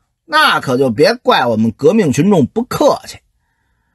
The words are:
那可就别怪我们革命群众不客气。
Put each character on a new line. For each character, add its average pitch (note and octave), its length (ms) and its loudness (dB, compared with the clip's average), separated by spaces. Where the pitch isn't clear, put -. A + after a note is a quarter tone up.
那 D4 360 0
可 C3+ 160 -4
就 C3+ 140 0
别 D3+ 260 2
怪 F#3 300 0
我 A#2 100 -2
们 A2 160 0
革 D3+ 200 0
命 G3+ 200 0
群 D#3 180 0
众 D#3+ 160 2
不 - 160 -6
客 - 460 -2
气。 - 100 -20